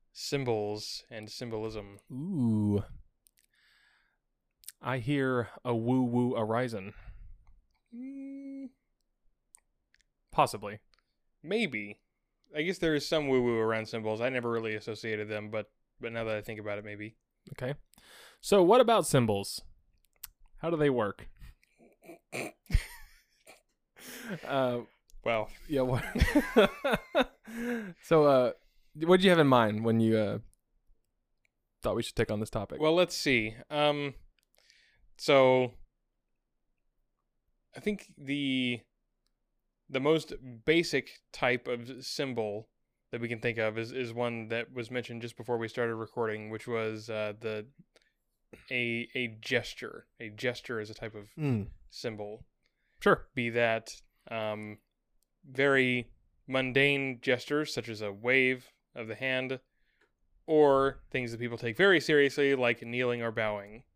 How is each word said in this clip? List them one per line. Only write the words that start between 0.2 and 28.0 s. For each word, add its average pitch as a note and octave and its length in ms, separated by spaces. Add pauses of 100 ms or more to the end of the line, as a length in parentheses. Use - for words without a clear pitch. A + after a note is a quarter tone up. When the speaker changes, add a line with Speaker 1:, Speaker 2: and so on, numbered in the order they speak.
Speaker 1:
and G#2+ 180
symbolism. A2 680 (100)
Speaker 2:
Ooh. A2+ 760 (2000)
I C3 180
hear B2+ 500 (160)
a B2 100
woo-woo B2 580
arising. A2+ 600 (1000)
Speaker 1:
Mm. C4+ 760 (1600)
Speaker 2:
Possibly. G#2+ 480 (640)
Speaker 1:
Maybe. C#3 560 (560)
I D3+ 60
guess F3+ 160
there D#3+ 180
is C#3+ 100
some D3+ 220
woo-woo A#2+ 320
around A2 280
symbols. A2 340
I B2+ 80
never A#2+ 200
really A2+ 260
associated G#2+ 520
them, G#2+ 240
but, G#2+ 180 (300)
but A#2 140
now A#2 100
that A2 140
I G#2 40
think G#2+ 180
about G#2 180
it, G#2 80
maybe. G#2 300 (360)
Speaker 2:
Okay. C3 240 (640)
So, G3 240
what G#3+ 160
about G#3+ 260
symbols? G#2+ 560 (1000)
How D#3+ 100
do E3+ 80
they D3 120
work? A2 380 (1040)
<laughs> - 40 (2000)
Uh, B2+ 340 (440)
Speaker 1:
Well. A2+ 240 (180)
Speaker 2:
yeah, C#3 140
what? B2+ 220 (520)
<laughs> - 760 (720)